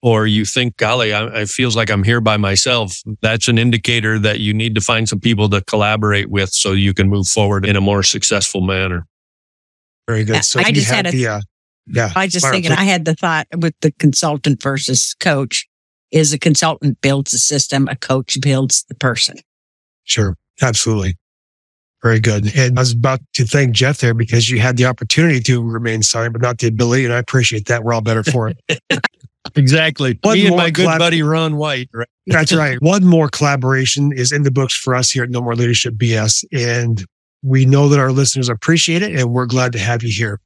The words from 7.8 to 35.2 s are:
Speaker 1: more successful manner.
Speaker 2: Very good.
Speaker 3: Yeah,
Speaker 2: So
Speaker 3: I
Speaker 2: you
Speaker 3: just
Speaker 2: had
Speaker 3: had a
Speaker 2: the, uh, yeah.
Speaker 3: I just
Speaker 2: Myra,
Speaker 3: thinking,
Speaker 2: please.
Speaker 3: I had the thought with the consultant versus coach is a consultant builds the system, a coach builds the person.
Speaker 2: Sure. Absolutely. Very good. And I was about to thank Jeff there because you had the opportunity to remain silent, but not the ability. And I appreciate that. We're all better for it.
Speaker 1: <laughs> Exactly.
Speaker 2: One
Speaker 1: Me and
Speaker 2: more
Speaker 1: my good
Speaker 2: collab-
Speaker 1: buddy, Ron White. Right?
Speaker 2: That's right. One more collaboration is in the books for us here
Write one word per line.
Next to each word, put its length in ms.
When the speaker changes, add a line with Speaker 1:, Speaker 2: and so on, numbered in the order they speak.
Speaker 1:
more 220
successful 580
manner. 460
Speaker 2:
Very 180
good. 100
Speaker 3:
Yeah, 80
Speaker 2:
So 180
Speaker 3:
I 80
Speaker 2:
you 60
Speaker 3:
just 160
Speaker 2:
had 160
Speaker 3:
had 80
a 20
Speaker 2:
the, 100
uh, 140
yeah. 280
Speaker 3:
I 140
just 160
Speaker 2:
Myra, 100
Speaker 3:
thinking, 180
Speaker 2:
please. 80
Speaker 3:
I 40
had 220
the 80
thought 320
with 240
the 120
consultant 680
versus 580
coach 460
is 240
a 40
consultant 640
builds 300
the 80
system, 500
a 80
coach 460
builds 480
the 40
person. 440
Speaker 2:
Sure. 320
Absolutely. 560
Very 180
good. 340
And 240
I 40
was 100
about 280
to 100
thank 280
Jeff 240
there 140
because 380
you 100
had 160
the 80
opportunity 560
to 220
remain 400
silent, 320
but 80
not 160
the 80
ability. 400
And 80
I 40
appreciate 500
that. 140
We're 120
all 80
better 200
for 260
it. 120
Speaker 1:
<laughs> 100
Exactly. 680
Speaker 2:
One 120
Speaker 1:
Me 120
and 40
Speaker 2:
more 80
Speaker 1:
my 120
good 180
Speaker 2:
collab- 100
Speaker 1:
buddy, 240
Ron 340
White. 360
Right? 160
Speaker 2:
That's 260
right. 300
One 220
more 240
collaboration 840
is 220
in 100
the 80
books 240
for 200
us 160
here 120